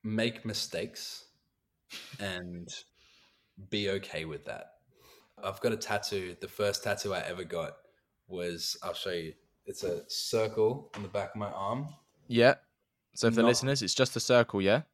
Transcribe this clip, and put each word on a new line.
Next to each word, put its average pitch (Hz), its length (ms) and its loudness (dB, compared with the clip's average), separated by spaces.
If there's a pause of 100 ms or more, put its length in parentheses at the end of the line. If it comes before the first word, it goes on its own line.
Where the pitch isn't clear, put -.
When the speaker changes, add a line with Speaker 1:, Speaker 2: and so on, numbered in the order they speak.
Speaker 1:
Make 113 420 -2
mistakes - 800 -6 (920)
and 90 480 -8 (1000)
be 101 220 0
okay 87 340 -4
with 73 200 -10
that. - 280 -12 (680)
I've 98 200 -6
got 117 100 2
a 107 60 -2
tattoo. 98 640 -4
The 95 80 -8
first 101 340 0
tattoo 104 300 -2
I 87 80 -2
ever 90 240 -6
got 82 320 -6 (500)
was, 87 560 -6
I'll 90 100 -4
show - 180 -4
you. 80 220 -4 (320)
It's - 180 -10
a 85 260 -2
circle 113 880 0
on 104 60 -8
the 98 60 -8
back 98 220 -4
of - 80 -10
my 101 120 -4
arm. 113 460 -4 (320)
Speaker 2:
Yeah. 117 280 8 (600)
So 117 140 4
for 113 60 2
the 113 80 6
Speaker 1:
Not 117 40 8
Speaker 2:
listeners, 131 340 4
it's 92 140 0
just 127 220 2
a - 20 0
circle, 117 420 6
yeah? 107 200 6 (120)